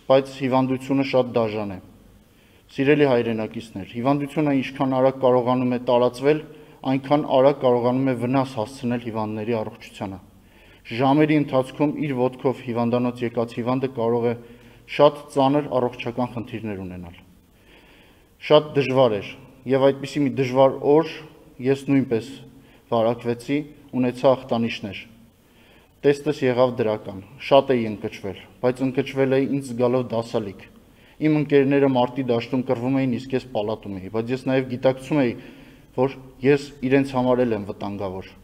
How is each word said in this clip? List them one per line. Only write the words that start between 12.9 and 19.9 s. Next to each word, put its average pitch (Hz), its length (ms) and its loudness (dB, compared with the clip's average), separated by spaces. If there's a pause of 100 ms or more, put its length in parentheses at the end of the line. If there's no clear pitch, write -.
եկած 117 320 -4
հիվանդը 127 380 -2
կարող 117 340 -2
է 120 80 0 (560)
շատ 147 380 4
ծանր 143 420 2
առողջական 120 640 -4
խնդիրներ 110 480 -8
ունենալ։ 90 400 -14 (1200)
Շատ 151 300 4
դժվար 127 460 2
էր, - 120 -10 (320)
և 131 220 2
այդպիսի 139 400 0